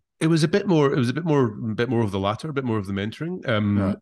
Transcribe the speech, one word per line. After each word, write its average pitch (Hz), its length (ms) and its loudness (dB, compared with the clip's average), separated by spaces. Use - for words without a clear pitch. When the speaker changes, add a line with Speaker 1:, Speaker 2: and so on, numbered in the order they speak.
Speaker 1:
It 160 60 2
was 165 180 4
a - 20 4
bit 202 180 0
more, 151 280 4
it - 40 0
was 120 120 2
a 127 40 -2
bit 160 120 -6
more, 143 200 4
a 110 300 -4
bit 120 140 -2
more 117 120 2
of 104 100 0
the 98 80 -2
latter, 104 280 -2
a 156 60 -8
bit 135 100 -4
more 113 140 -2
of 95 100 -4
the 98 60 -4
mentoring. 131 560 -6
Um, 104 280 2
Speaker 2:
Yeah. 98 240 2